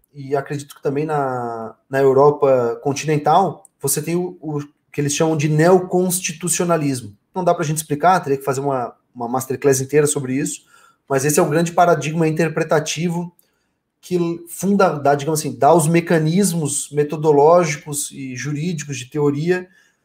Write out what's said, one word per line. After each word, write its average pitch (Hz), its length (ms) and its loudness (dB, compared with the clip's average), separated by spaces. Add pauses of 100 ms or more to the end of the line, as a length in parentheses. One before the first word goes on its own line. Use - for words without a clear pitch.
(140)
e 139 200 -6
acredito 139 400 -6
que - 80 -20
também 143 220 -2
na, 123 720 -4 (140)
na 135 100 0
Europa 135 840 4
continental, 151 880 0 (100)
você 143 220 -4
tem 165 160 -4
o, 180 240 -6
o 147 200 -6 (300)
que - 100 -8
eles 143 140 -2
chamam 160 220 0
de 147 120 0
neoconstitucionalismo. 170 1700 0 (200)
Não 185 100 -4
dá 175 100 4
pra 175 100 -4
gente 151 120 -2
explicar, 156 440 2
teria 139 180 -2
que - 60 -14
fazer 131 160 -2
uma, 131 360 -4 (180)
uma 120 140 -8
masterclass 131 520 0
inteira 143 260 2
sobre 131 280 -4
isso, 143 280 -4 (460)
mas 135 160 0
esse 151 140 2
é 180 40 4
o 160 60 2
grande 165 240 0
paradigma 160 540 2
interpretativo 165 1080 -2 (680)
que 170 480 -4
funda, 190 420 2
dá, 143 240 2
digamos 147 260 -2
assim, 127 160 -6
dá 156 180 6
os 160 140 4
mecanismos 170 1000 0
metodológicos 147 1200 2
e 131 240 -12
jurídicos 143 600 -6
de 120 100 -12
teoria 151 640 -2 (360)